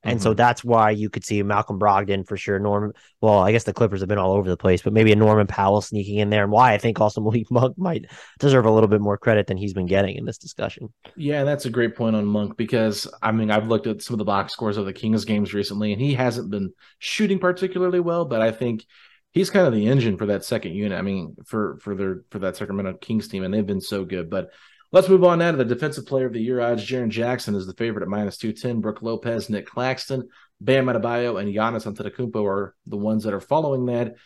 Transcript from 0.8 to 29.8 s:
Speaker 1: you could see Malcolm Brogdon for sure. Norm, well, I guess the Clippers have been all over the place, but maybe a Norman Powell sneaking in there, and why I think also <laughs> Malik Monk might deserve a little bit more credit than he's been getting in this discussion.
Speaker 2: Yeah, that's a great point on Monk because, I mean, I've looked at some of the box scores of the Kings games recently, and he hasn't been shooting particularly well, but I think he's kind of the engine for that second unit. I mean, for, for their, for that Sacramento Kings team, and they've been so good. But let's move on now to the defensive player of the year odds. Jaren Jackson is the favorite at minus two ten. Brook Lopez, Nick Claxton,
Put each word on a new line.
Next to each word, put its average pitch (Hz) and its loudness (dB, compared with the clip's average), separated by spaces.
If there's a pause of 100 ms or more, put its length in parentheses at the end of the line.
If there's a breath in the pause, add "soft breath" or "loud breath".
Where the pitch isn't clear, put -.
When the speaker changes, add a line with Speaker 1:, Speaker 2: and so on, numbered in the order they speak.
Speaker 1:
you 107 -2
could 98 -8
see 104 -2
Malcolm 101 0
Brogdon 98 2
for 104 -6
sure. 98 -2
Norm, 104 -2 (300 soft breath)
well, 104 6
I 95 4
guess 113 2
the 101 -4
Clippers 101 0
have 92 -4
been 104 2
all 95 2
over 98 2
the 90 2
place, 90 2
but 104 0
maybe 110 6
a 104 8
Norman 107 6
Powell 101 2
sneaking 101 -4
in 104 0
there, 104 2
and 101 0
why 117 6
I - 2
think 110 -2
also 107 2
<laughs> - -4
Malik 110 -2
Monk 123 2
might 180 -4 (340 loud breath)
deserve 131 6
a 110 6
little 110 6
bit 104 4
more 101 -2
credit 107 2
than 98 -2
he's 98 -6
been 95 -2
getting 98 0
in 113 -8
this 113 -8
discussion. - -10 (240)
Speaker 2:
Yeah, 143 -2
that's 143 -2
a 127 -4
great 117 -2
point 113 0
on 104 0
Monk 104 -2
because, 110 -2 (120)
I 110 0
mean, 110 0
I've 107 2
looked 110 0
at 107 -6
some - -8
of 110 -4
the 104 -2
box 98 -2
scores 104 -4
of 104 -2
the 95 -6
Kings 110 -2
games 104 -2
recently, 104 -2
and 110 -4
he 143 0
hasn't 120 -2
been 98 -6 (240 soft breath)
shooting 196 -2
particularly 180 -2
well, 170 -2
but 113 0
I 113 2
think 113 -4 (480 soft breath)
he's 185 0
kind 185 4
of 127 4
the 107 2
engine 117 2
for 107 -4
that 101 -2
second 107 -6
unit. 98 -4
I - -6
mean, 92 -6 (120)
for, 104 -4
for 101 -8
their, 95 -6
for 104 -10
that 92 -4
Sacramento 98 -6
Kings 110 -4
team, 95 -8
and 92 -4
they've 107 0
been 95 -4
so 98 -6
good. 87 -8
But 92 -6 (420 soft breath)
let's 185 6
move 185 6
on 170 6
now 170 2
to 156 -2
the 131 0
defensive 127 -4
player 131 -2
of 117 -6
the 113 -6
year 120 -2
odds. 117 -2
Jaren 123 -4
Jackson 113 -4
is 95 -6
the 92 -14
favorite 107 -6
at 85 -8
minus 104 -4
two 110 -6
ten. 117 -4
Brook 107 -6
Lopez, 113 -6
Nick 104 -6
Claxton, 127 -6 (320 soft breath)